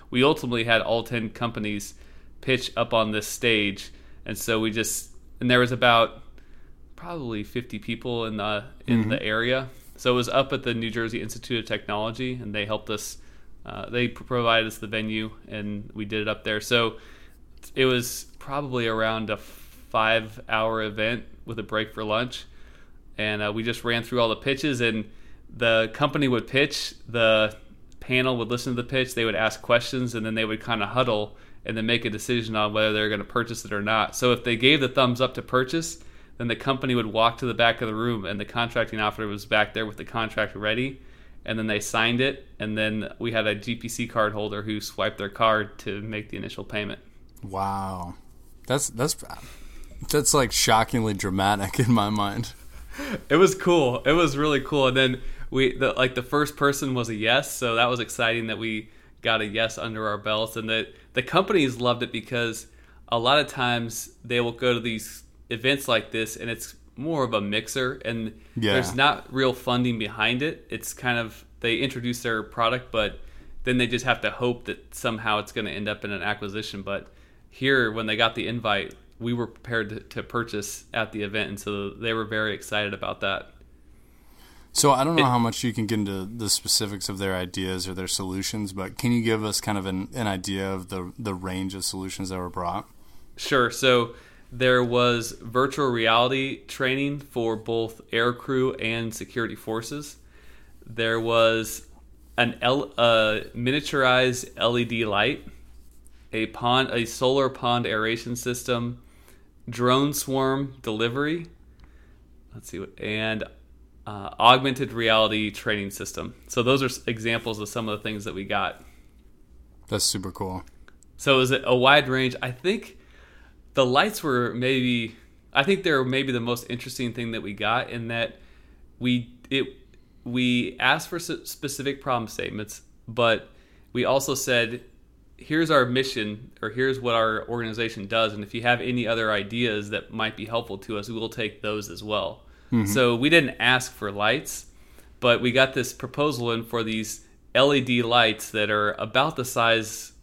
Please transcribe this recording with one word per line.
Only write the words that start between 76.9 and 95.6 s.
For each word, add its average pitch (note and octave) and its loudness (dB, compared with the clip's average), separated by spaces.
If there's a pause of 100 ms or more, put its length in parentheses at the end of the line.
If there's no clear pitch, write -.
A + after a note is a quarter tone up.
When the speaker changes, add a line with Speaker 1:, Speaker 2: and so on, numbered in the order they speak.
Speaker 1:
here, C3 2
when A2 -4
they G#2+ 0
got A2+ 2
the F#2+ -2
invite, A2 -2 (260)
we A#2 -2
were A#2+ -2
prepared A2 -6
to, A2 -10
to - -10
purchase A2+ -6
at A2 -4
the G#2+ -6
event, G2+ -4
and G2 -10
so G2+ -6
they A2+ -6
were A2 -2
very G#2+ -2
excited G#2 -4
about F#2+ -6
that. - -4 (1200)
Speaker 2:
So C#3+ 4
I C3 4
don't E3 0
know D#3 6
Speaker 1:
It - 4
Speaker 2:
how B2 4
much A#2 0
you A#2+ 0
can A2 -2
get A2 0
into G2 -2
the A2 -6
specifics - -2
of G2 -6
their F#2+ 0
ideas F#2 -4
or F#2+ -8
their F#2 -6
solutions, F#2+ -4
but F#2+ -8
can B2 0
you A#2+ 4
give A2 2
us G#2 -2
kind G#2 -2
of F#2+ -2
an, F#2+ -4
an A#2+ -2
idea F#2+ -2
of F#2 -8
the, F#2 -8
the G#2 -4
range F#2 -4
of F#2 -8
solutions F#2+ -6
that F#2 -4
were F2+ -6
brought? F2+ -6 (480)
Speaker 1:
Sure. B2 2
So B2 4 (380)
there B2+ 4
was A#2+ 2 (100)
virtual C3+ 0